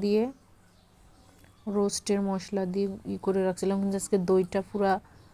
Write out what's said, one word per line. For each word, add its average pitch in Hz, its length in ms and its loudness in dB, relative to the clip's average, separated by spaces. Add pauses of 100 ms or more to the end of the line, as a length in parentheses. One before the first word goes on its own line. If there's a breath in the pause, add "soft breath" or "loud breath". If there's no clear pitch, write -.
দিয়ে, 208 180 4 (1500)
রোস্টের 202 540 0
মশলা 190 340 -2 (120)
দিয়ে 196 140 0 (260)
ই - 100 -4
করে 190 240 2
রাখছিলাম, 190 320 -2
কিন্তু 196 220 0
আজকে - 140 0 (140)
দইটা 190 380 2
পুরা 196 240 0 (420 soft breath)